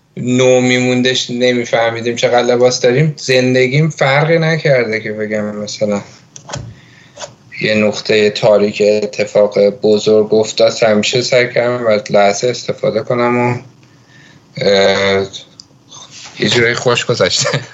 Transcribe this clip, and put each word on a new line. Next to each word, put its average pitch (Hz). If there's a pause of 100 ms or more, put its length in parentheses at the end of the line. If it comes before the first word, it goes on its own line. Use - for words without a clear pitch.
(160)
نو 127
میموندش 127
نمیفهمیدیم 117
چقدر 123
لباس 123
داریم، 139
زندگیم 127
فرقی 151
نکرده 139
که 107
بگم 107
مثلاً 104 (1600)
یه 107
نقطه 107
تاریک 104
اتفاق 104 (100)
بزرگ 107
افتاد. 110
همیشه 110
سعی 123
کردم 120
از 104
لحظه 101
استفاده 107
کنم 120
و، 120 (1000)
اه، 98 (1120)
یه 107
جورایی 120
خوش 120
گذشته. - (140)